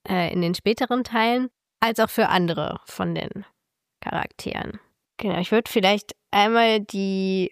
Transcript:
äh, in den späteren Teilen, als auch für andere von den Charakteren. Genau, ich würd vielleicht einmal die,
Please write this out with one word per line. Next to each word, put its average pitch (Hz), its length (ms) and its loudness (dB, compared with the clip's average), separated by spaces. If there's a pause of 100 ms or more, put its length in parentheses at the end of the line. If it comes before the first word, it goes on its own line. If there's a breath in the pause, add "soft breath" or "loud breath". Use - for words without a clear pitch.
äh, 180 240 0
in 180 100 0
den 170 120 0
späteren 240 500 0
Teilen, 240 460 0 (300)
als 226 200 2
auch 220 100 4
für 220 200 2
andere 170 560 0
von 170 300 -4
den 190 300 -6 (580)
Charakteren. - 760 -6 (380)
Genau, 175 220 -2
ich 180 120 -4
würd 226 160 2
vielleicht 202 480 2 (160)
einmal 220 500 4
die, 190 720 -2